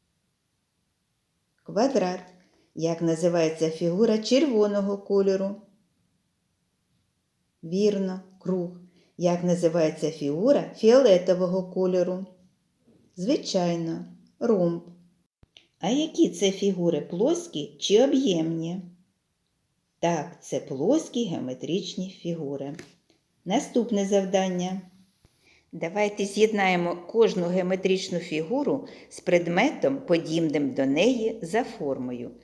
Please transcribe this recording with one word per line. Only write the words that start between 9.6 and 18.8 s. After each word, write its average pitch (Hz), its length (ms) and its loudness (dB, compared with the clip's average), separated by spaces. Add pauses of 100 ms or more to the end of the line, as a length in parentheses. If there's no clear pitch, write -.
фігура 165 640 0
фіолетового 185 880 4
кольору? 180 640 0 (880)
Звичайно, 175 920 -2 (340)
ромб. 175 420 2 (1000)
А 185 100 -2
які 302 400 2
це 190 220 0
фігури, 175 500 0
плоскі 185 800 -4
чи 202 240 4
об'ємні? 175 760 0 (1160)